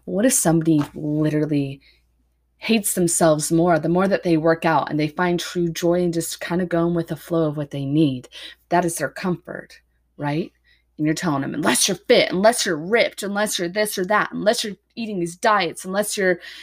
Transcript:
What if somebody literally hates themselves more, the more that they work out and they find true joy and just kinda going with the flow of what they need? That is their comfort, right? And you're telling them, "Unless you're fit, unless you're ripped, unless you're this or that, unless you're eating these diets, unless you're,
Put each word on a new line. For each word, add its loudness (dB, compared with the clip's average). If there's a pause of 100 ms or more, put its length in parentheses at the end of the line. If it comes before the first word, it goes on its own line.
What 0
if 4
somebody 4 (120)
literally -2 (840)
hates 0
themselves 2
more, 4
the -2
more 2
that 0
they 2
work 2
out 2
and -2
they 0
find 0
true -2
joy 0
and 0
just -4
kinda -2
going 0
with -2
the -6
flow -2
of -6
what -6
they -6
need? 0 (400)
That 2
is -2
their -4
comfort, -6 (340)
right? -4 (480)
And -2
you're 2
telling -2
them, -6
"Unless 0
you're -2
fit, 4
unless 2
you're -2
ripped, 0
unless -2
you're -2
this -2
or -2
that, 2
unless 0
you're -10 (180)
eating -6
these -4
diets, 0
unless -4
you're, 2 (240)